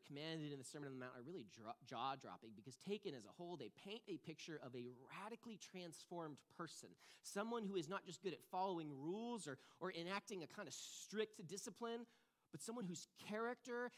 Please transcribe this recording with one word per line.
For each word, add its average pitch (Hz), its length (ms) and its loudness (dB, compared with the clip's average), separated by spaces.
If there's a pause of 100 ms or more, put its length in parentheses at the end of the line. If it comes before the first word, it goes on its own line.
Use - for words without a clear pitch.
commanded 151 460 0
in 139 60 -2
the 127 60 -6
Sermon 143 240 -2
on 135 60 -2
the 131 60 -2
Mount 127 160 -4
are 123 100 -6
really 160 260 -4
dro-, 110 220 -4 (100)
jaw-dropping 120 680 0
because 113 220 -10 (100)
taken 202 260 2
as 117 120 -4
a 104 120 -6
whole, 175 200 -2
they 135 140 -4 (140)
paint 202 220 -4
a 180 120 -2
picture 156 440 -4
of 127 140 -4
a 123 100 -2 (320)
radically 220 400 -4 (140)
transformed 170 640 -2 (200)
person, 147 340 -2 (320)
someone 226 420 4
who 196 100 4
is 160 140 6
not 190 180 2
just 175 160 -6
good 180 120 4
at 139 40 -4 (140)
following 180 420 6
rules 185 540 2
or, 131 100 0 (220)
or 180 120 2
enacting 180 520 0
a - 20 -4
kind 185 220 -4
of - 60 -4
strict - 760 0
discipline, 233 580 0 (460)
but 160 100 -6
someone 233 220 0
whose 175 240 0 (200)
character 240 680 2